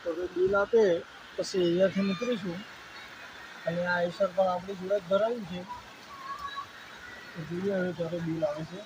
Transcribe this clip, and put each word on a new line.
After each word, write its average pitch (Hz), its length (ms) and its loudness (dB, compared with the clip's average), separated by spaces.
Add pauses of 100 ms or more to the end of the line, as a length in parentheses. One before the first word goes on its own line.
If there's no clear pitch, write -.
તો 170 100 -2
હવે 180 120 -2
બિલ 185 300 2
આપે 202 440 6 (360)
પછી 180 280 0
અહીંયાથી 180 380 4
નીકળીશું. 196 580 0 (1040)
અને 175 220 0
આ 175 100 2
આઈસર 175 380 4
પણ 190 120 6
આપણી 180 260 0
જોડે 190 260 0
જ 180 100 -4
ભરાયું 214 360 4
છે. 180 160 -8 (1700)
તો 160 200 -6
જોઈએ 196 180 0
હવે 180 200 0
ક્યારે 165 260 -4
બિલ 165 260 -2
આવે 196 180 -2
છે. 175 220 -10